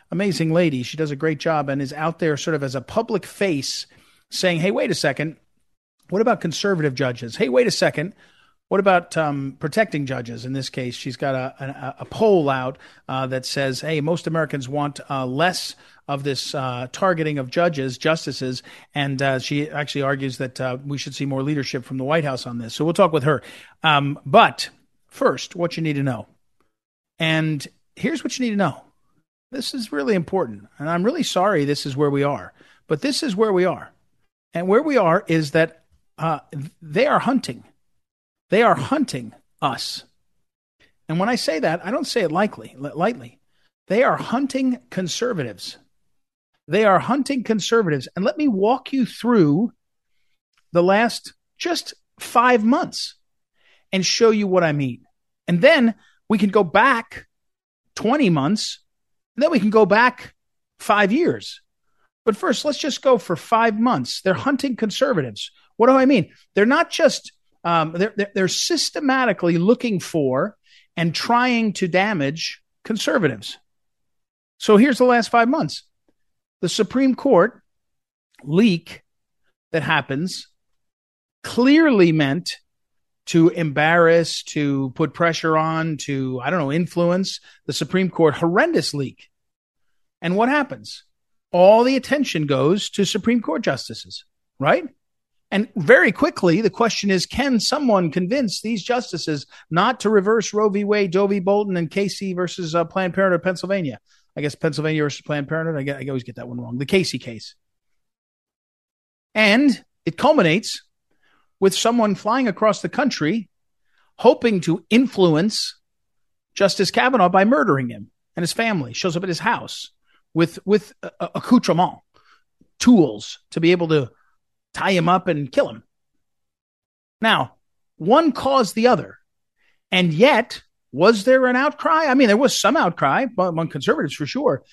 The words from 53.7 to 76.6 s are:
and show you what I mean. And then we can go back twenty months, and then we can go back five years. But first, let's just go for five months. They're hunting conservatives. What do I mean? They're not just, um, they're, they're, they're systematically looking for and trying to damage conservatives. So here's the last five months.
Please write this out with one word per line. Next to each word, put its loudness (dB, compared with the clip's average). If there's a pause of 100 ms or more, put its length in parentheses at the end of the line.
and -2
show 2
you 0
what 2
I 2
mean. -4 (420)
And 0
then 4 (340)
we 2
can 2
go 2
back 0 (680)
twenty 0
months, 0 (560)
and 0
then 2
we 2
can 0
go 6
back 0 (440)
five 2
years. -2 (640)
But 0
first, -2
let's -4
just -6
go 4
for -4
five 0
months. -2
They're 0
hunting -2
conservatives. -2 (240)
What 4
do 6
I 4
mean? 4 (240)
They're 6
not 2
just, 0 (320)
um, 0
they're, -2
they're, -4
they're 0
systematically 0
looking 2
for -2 (400)
and -2
trying 0
to -2
damage -2 (240)
conservatives. -2 (1040)
So 6
here's 6
the 2
last 4
five 4
months. -4 (800)